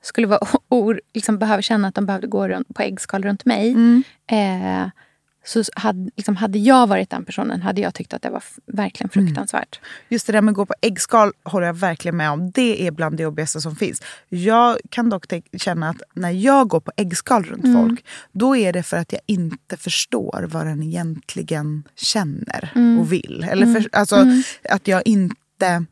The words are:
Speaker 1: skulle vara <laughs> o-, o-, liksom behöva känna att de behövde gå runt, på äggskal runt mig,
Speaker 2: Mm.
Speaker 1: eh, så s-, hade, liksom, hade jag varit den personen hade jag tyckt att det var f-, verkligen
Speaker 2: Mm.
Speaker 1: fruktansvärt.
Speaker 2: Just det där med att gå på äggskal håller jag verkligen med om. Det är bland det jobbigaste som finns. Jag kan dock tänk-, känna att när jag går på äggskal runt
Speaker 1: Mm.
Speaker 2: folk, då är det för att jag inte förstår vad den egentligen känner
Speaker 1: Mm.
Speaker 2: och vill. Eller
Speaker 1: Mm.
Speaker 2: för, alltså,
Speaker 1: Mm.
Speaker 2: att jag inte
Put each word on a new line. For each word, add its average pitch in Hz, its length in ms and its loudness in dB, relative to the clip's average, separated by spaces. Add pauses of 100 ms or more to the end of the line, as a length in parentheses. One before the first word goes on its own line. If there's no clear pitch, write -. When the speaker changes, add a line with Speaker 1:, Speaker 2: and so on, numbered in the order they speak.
Speaker 1:
skulle - 260 -2
vara 196 120 2
<laughs> - 300 -2
o-, 226 220 2
o-, 202 80 -2 (140)
liksom 214 260 0
behöva 214 220 0
känna 208 260 0
att 190 80 -6
de 202 100 -2
behövde 196 220 -4
gå 196 200 -2
runt, 185 280 -4
på - 60 -6
äggskal 196 420 -6
runt 202 220 -4
mig, 220 260 2
Speaker 2:
Mm. 240 320 6 (240)
Speaker 1:
eh, 190 640 -2 (580)
så - 120 0
s-, 214 160 -2
hade, 190 400 -4
liksom, 208 200 -2
hade 202 240 -2
jag 247 280 6
varit 190 220 0
den - 160 -8
personen - 360 -6
hade 185 200 -4
jag 180 120 -4
tyckt - 200 -12
att - 80 -8
det - 80 -6
var - 80 -8
f-, - 280 -14
verkligen 202 500 -6
Speaker 2:
Mm. 196 120 4
Speaker 1:
fruktansvärt. - 520 -6 (300)
Speaker 2:
Just - 180 -4
det 214 60 -2
där 214 80 4
med 214 100 4
att 196 40 0
gå 202 100 -2
på - 160 -8
äggskal 208 500 2 (120)
håller 175 240 -2
jag 175 60 -2
verkligen 170 440 -4
med 156 140 0
om. 175 200 -4
Det 226 360 0
är 165 40 -2
bland 156 260 -4
det 160 60 -4
jobbigaste 156 380 -4
som 156 140 -6
finns. - 260 -4 (280)
Jag 226 480 4 (120)
kan 233 200 0
dock 196 180 -4
tänk-, 170 200 -8 (140)
känna 165 280 -2
att 170 120 -8 (120)
när 175 180 -4
jag 247 360 4
går 165 120 0
på - 180 -8
äggskal 196 460 0
runt - 200 -10
Speaker 1:
Mm. 240 260 6
Speaker 2:
folk, 240 160 -4 (260)
då 254 240 2
är 190 180 2
det 180 100 -2
för - 140 -4
att 170 160 -4
jag - 120 -8
inte 175 520 -4
förstår - 720 -4
vad 160 140 -4
den 156 180 -4
egentligen 160 1000 -6 (120)
känner - 800 -4
Speaker 1:
Mm. 233 240 6
Speaker 2:
och 170 140 0
vill. - 380 -6
Eller 214 140 4
Speaker 1:
Mm. 226 180 4
Speaker 2:
för, 220 60 -4 (100)
alltså, 208 160 2
Speaker 1:
Mm. 254 280 8 (260)
Speaker 2:
att - 180 -2
jag 185 200 2
inte 180 840 0